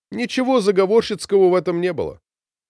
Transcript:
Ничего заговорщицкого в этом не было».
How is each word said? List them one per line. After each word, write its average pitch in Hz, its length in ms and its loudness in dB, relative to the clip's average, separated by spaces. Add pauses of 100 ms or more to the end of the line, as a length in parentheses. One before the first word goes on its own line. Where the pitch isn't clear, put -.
Ничего 247 500 -2
заговорщицкого 196 920 2
в 175 40 2
этом 175 260 0
не 180 140 -2
было». 87 260 -8 (500)